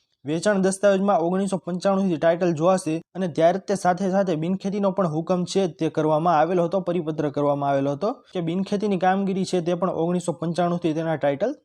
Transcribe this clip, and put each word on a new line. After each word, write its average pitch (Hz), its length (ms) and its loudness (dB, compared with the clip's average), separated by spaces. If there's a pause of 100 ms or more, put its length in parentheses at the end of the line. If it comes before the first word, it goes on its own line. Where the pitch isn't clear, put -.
(260)
વેચાણ 175 360 0
દસ્તાવેજમાં 190 640 2
ઓગણીસો 190 360 0
પંચાણુંથી 185 600 -2
ટાઇટલ 170 340 2
જોવાશે 165 400 2 (200)
અને 185 160 -4
ત્યારે 165 320 4
તે 196 140 -2
સાથે 180 340 0
સાથે 190 260 2
બિનખેતીનો 190 560 -2
પણ 180 220 -2
હુકમ 170 320 -2
છે 190 180 0 (100)
તે 160 180 -2
કરવામાં 156 460 2
આવેલો 170 280 2
હતો, 165 160 -2
પરિપત્ર 160 500 -4
કરવામાં 143 400 0
આવેલો 139 240 0
હતો 202 140 -2 (180)
કે 180 140 -6
બિનખેતીની 190 580 -2
કામગીરી 190 460 0
છે 185 160 0
તે 175 140 0
પણ 170 280 -2
ઓગણીસો 175 300 -2
પંચાણુંથી 175 600 -2
તેના 160 240 -2
ટાઇટલ 147 360 0 (120)